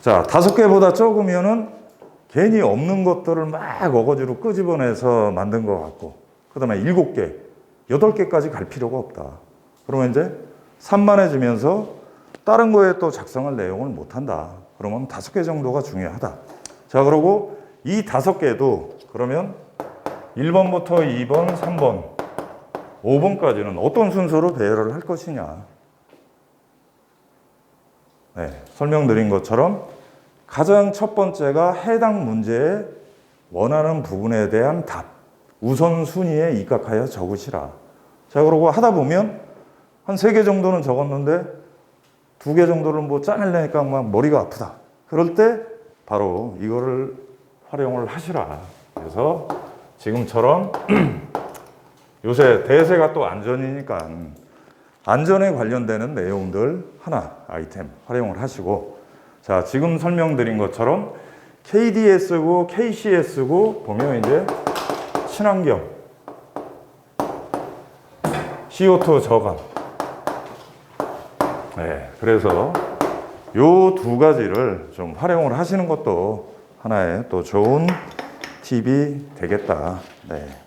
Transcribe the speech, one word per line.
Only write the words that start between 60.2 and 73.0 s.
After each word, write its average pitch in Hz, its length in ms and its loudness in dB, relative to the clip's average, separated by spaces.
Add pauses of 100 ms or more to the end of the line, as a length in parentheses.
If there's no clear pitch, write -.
것처럼 120 540 -2 (500)
케이디에스고 185 1040 2
케이씨에스고 190 1160 0
보면 120 340 -2
이제 139 260 2 (840)
친환경, 185 520 0 (3000)
씨오투 175 540 6
저감. 104 340 2 (2250)
네, 80 340 -8 (100)
그래서 107 520 2 (800)